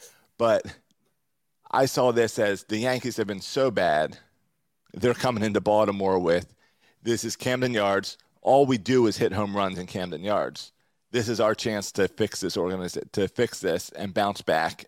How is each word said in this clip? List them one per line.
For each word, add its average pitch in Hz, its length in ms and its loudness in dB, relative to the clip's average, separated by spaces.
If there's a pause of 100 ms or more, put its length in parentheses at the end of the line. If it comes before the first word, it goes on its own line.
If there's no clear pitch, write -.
(400)
But 113 260 2 (1040)
I 135 160 4
saw 127 260 2
this 117 260 2
as 104 260 0
the 107 140 -4
Yankees 123 380 -2
have 110 100 -2
been 98 140 -8
so 135 300 0
bad, 82 480 2 (760)
they're 120 200 0
coming 113 300 0
into 104 160 0
Baltimore 98 580 2
with, 87 360 0 (480)
"This 113 220 -2
is 113 120 -6
Camden 127 380 -2
Yards. 98 440 0 (240)
All 139 240 6
we 127 120 2
do 120 280 2
is 101 120 0
hit 110 140 2
home 101 240 -4
runs 95 220 -2
in 90 80 -8
Camden 90 380 -8
Yards. 82 480 -4 (400)
This 117 160 0
is 113 120 0
our 110 140 4
chance 107 380 -4
to 95 160 2
fix - 320 -4
this 90 160 -4
organiza-, 92 560 -4
to 98 160 0
fix - 320 -4
this 90 300 -2
and 92 240 -10
bounce 101 280 -2
back 80 460 -2